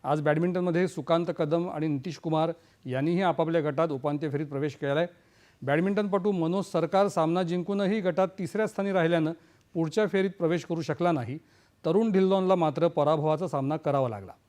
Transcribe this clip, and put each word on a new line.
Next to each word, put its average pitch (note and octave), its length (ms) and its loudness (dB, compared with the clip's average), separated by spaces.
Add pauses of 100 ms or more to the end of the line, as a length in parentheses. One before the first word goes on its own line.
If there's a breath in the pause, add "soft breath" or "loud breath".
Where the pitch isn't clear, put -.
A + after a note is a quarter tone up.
आज D3 160 0
बॅडमिंटनमध्ये F3 680 2
सुकांत E3 380 0 (100)
कदम E3+ 320 0
आणि D#3 200 -4
नितीश C#3+ 280 -4
कुमार D#3+ 360 -2 (340 soft breath)
यांनीही D3+ 360 0
आपापल्या E3 480 0
गटात D#3+ 180 0
उपांत्य C#3+ 420 -4
फेरीत D3 160 -4
प्रवेश C#3+ 280 -4
केला C#3+ 260 -2
आहे. F3 60 0 (560 soft breath)
बॅडमिंटनपटू F#3+ 680 0
मनोज F3 320 0
सरकार F#3+ 440 2
सामना E3+ 340 0
जिंकूनही F#3+ 580 -2
गटात F3+ 280 0 (100)
तिसऱ्या G#3 280 -2
स्थानी G3 260 -4
राहिल्यानं E3 400 2 (420 soft breath)
पुढच्या E3 320 0
फेरीत F#3+ 240 0
प्रवेश E3+ 340 0
करू E3 160 -4
शकला E3+ 320 0
नाही. C3 260 -4 (460 soft breath)
तरुण G3+ 280 2
ढिल्लॉनला F#3+ 420 4
मात्र E3 340 2
पराभवाचा D#3 600 2
सामना C#3 280 -2
करावा C#3 320 0
लागला. G2+ 240 -10 (160)